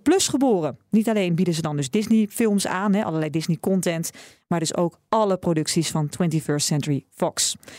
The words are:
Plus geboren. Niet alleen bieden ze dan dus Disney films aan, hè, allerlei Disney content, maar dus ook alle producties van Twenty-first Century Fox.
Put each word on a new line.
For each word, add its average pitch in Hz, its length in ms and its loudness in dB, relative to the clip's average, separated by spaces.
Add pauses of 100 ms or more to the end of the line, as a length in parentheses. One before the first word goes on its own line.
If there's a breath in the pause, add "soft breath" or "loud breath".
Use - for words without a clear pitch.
Plus 370 240 4
geboren. 220 500 0 (120)
Niet 220 200 2
alleen 190 260 0
bieden 180 180 0
ze 160 80 -4
dan 151 140 -4
dus 139 140 -2
Disney 214 400 2
films 208 380 0
aan, 196 260 0
hè, 208 100 2
allerlei 160 260 -2
Disney 160 300 -2
content, 175 500 -2 (380 loud breath)
maar 170 120 0
dus 160 160 -4
ook 170 240 -2 (100)
alle 208 280 2
producties 165 520 0
van 151 200 -2
Twenty-first 151 580 -2
Century 143 440 -2
Fox. - 440 -4 (240 loud breath)